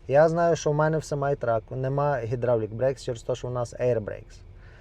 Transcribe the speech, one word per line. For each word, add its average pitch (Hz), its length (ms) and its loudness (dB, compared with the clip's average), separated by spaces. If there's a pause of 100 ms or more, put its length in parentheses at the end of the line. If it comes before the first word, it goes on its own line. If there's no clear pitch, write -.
Я 147 220 6
знаю, 170 260 2
що 151 160 0
в 147 40 0
мене 156 220 2
в 143 60 -2
семай-траку 123 720 -2
нема 139 360 0
hydraulic 117 680 -2
brakes 131 260 -2
через 123 200 -6
те, 127 120 -4
що 123 120 -8
у 123 40 -6
нас 123 240 -6
air 123 240 2
brakes. 104 400 -10 (420)